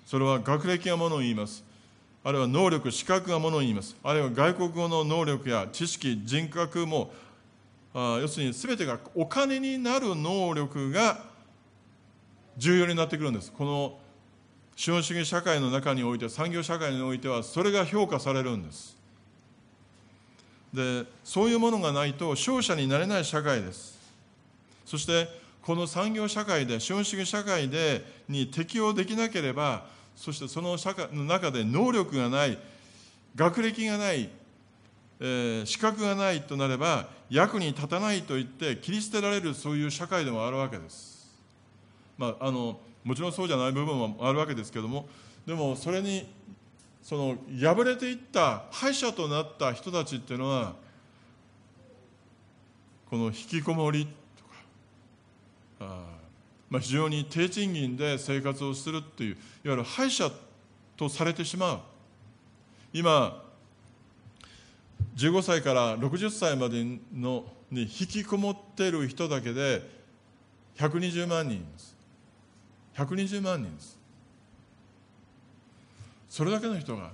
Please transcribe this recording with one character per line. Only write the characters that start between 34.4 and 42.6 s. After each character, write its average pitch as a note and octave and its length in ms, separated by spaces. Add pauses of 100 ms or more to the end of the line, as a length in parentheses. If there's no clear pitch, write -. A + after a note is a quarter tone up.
え - 40 (400)
ー、 - 20
資 - 140
格 G#3+ 240
が G3+ 120
な G3 160
い D#3+ 120
と C#3+ 120
な C3+ 120
れ C3 100
ば、 C#3+ 320 (200)
役 F#3+ 300
に F3 80
立 C#3+ 200
た E3+ 120
な G#3 140
い F#3 80
と C#3+ 140
言 C3 80
っ A#2+ 40
て C3 300
切 - 140
り G#3+ 100
捨 G#3+ 100
て G#3+ 100
ら G3+ 100
れ G3+ 100
る、 D#3+ 120
そ D3 180
う D3 40
い D3 100
う D3 60
社 E3+ 160
会 F3 160
で C3+ 80
も A2+ 160
あ B2 40
る C3 60
わ C3+ 120
け A2+ 80
で D#2+ 120
す。 - 260 (1040)
ま A#2+ 220
あ、 C3 80
あ C3+ 40
の、 A#2 280 (240)